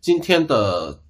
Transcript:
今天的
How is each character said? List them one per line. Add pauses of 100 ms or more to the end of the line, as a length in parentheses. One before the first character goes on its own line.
今
天
的 (140)